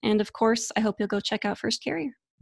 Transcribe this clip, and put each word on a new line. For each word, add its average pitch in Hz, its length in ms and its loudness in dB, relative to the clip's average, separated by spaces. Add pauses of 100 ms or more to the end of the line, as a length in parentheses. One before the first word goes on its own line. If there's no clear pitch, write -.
And 214 200 4
of - 120 -4
course, 226 420 2
I 214 40 0
hope 220 180 2
you'll 208 100 -2
go 202 120 0
check - 260 -2
out 180 140 -2
First - 240 -2
Carrier. 311 280 -4 (300)